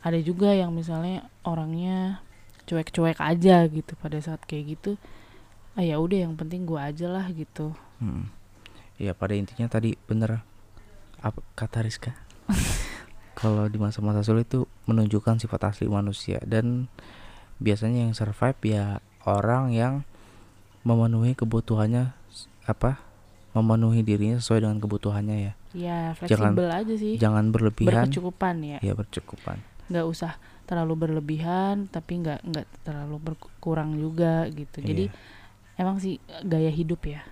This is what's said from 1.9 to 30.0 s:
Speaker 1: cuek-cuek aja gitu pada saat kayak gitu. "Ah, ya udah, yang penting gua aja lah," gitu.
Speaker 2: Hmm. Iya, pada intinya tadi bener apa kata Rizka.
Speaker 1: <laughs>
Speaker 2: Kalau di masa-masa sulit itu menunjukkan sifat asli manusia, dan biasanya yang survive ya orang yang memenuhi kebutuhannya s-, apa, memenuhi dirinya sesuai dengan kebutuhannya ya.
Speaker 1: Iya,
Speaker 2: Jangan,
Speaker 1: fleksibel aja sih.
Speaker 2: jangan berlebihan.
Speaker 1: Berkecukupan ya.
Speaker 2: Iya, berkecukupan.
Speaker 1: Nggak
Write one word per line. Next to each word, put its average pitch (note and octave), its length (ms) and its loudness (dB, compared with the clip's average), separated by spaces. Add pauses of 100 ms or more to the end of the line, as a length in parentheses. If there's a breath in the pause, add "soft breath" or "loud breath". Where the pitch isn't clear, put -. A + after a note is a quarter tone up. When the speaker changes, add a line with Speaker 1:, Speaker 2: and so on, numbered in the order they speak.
Speaker 1:
cuek-cuek E3 500 0
aja E3+ 500 6
gitu D#3 300 -4
pada D3+ 220 -8
saat D#3 240 -8
kayak D3+ 340 -8
gitu. - 140 -6 (840 loud breath)
"Ah, G#3 80 -4
ya D#3+ 160 2
udah, F3 240 2
yang E3 140 -2
penting E3+ 320 -6
gua D3 240 -4
aja D#3+ 160 -6
lah," F#3 220 -4
gitu. D#3 500 -8 (180 loud breath)
Speaker 2:
Hmm. F#2+ 300 -4 (720 loud breath)
Iya, G2 160 -4
pada G2 180 -4
intinya G2+ 380 -4
tadi A2 260 0
bener A2 460 -2 (760 loud breath)
apa - 220 -6 (160)
kata A2+ 260 -4
Rizka. A2 320 -4 (380)
Speaker 1:
<laughs> - 880 -4
Speaker 2:
Kalau G#2+ 320 2
di G#2+ 80 -4
masa-masa G#2 420 2
sulit A2+ 300 2
itu B2+ 160 0 (180)
menunjukkan A2+ 540 4
sifat G2+ 320 -2
asli - 160 -4
manusia, G2+ 560 -2
dan A#2+ 480 0 (680 loud breath)
biasanya A2 460 2
yang A2+ 100 2
survive A2 520 0
ya G#2+ 200 2 (380)
orang A2+ 480 2
yang A#2 240 2 (880 loud breath)
memenuhi A#2 500 4
kebutuhannya A2+ 760 2 (160)
s-, - 240 -20 (140)
apa, B2+ 340 0 (540)
memenuhi A2+ 500 4
dirinya G#2+ 340 2
sesuai A2+ 300 2
dengan G#2+ 120 0
kebutuhannya G#2 600 -2
ya. G2+ 140 -2 (180)
Speaker 1:
Iya, F3 280 -4 (280)
Speaker 2:
Jangan, G#3 260 4
Speaker 1:
fleksibel F3+ 160 4
aja G#3+ 280 -2
sih. G#3+ 200 -2
Speaker 2:
jangan G#2+ 320 4
berlebihan. A2 460 4 (100)
Speaker 1:
Berkecukupan F3 560 -2
ya. D3 200 -8
Speaker 2:
Iya, G2 140 0
berkecukupan. - 680 -8 (240)
Speaker 1:
Nggak E3+ 220 0